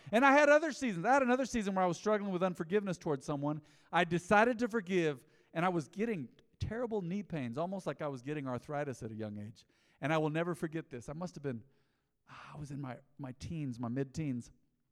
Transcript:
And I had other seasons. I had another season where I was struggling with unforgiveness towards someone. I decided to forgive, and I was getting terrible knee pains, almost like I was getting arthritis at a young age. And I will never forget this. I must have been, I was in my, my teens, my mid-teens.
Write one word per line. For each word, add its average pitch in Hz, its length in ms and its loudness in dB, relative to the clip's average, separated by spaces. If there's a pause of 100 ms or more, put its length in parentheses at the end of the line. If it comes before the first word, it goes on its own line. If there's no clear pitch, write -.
(120)
And 240 140 6
I 269 80 10
had 285 160 8
other 302 240 6
seasons. 196 320 -2
I 240 80 6
had 277 100 6
another 254 220 4
season 202 280 -2
where 185 120 2
I - 20 4
was 170 80 2
struggling 202 380 0
with 175 100 0
unforgiveness 185 540 -2
towards 147 280 -2
someone. 147 360 -2 (300)
I 175 120 4
decided 208 560 4
to 247 80 0
forgive, 175 520 0 (340)
and 170 120 0
I 190 40 4
was 170 180 -2
getting 190 400 -4 (320)
terrible 220 420 -4
knee 185 220 -4
pains, 127 340 -6
almost 185 300 -4
like 151 140 -6
I 151 80 -4
was 131 120 -8
getting 139 260 -6
arthritis 135 540 -6
at 113 100 -8
a 113 40 -10
young 107 240 -6
age. 107 260 -14 (360)
And - 100 -2
I 160 60 4
will 156 120 2
never 165 260 0
forget 160 360 -6
this. 120 160 -12
I 147 60 -10
must 170 220 -10
have 147 80 -14
been, 123 180 -4 (680)
I - 300 -16
was 143 100 -10
in 143 120 -8
my, 127 160 -8 (200)
my 131 220 -10
teens, 143 400 -6
my 123 80 -4
mid-teens. 131 640 -4 (400)